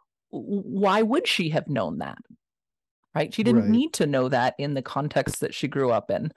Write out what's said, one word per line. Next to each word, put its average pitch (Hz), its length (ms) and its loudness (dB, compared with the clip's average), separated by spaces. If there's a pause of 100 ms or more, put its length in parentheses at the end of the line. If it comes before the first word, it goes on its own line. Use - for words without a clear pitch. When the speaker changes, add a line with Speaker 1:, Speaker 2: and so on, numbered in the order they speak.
(320)
Speaker 1:
w-, 202 300 -6
why 196 400 2
would 240 260 2
she 170 220 0
have 156 200 -2
known 95 300 -2
that? 71 180 -10 (1000)
Right? 151 180 -2
She 220 100 0
didn't 233 200 6
Speaker 2:
Right. 202 80 2
Speaker 1:
need 262 220 4
to 175 120 0
know 131 240 0
that 127 280 2
in 143 180 -4
the 131 60 -4
context 143 600 -2
that 139 120 -4
she - 140 -4
grew 135 240 0
up 110 200 0
in. 160 260 -2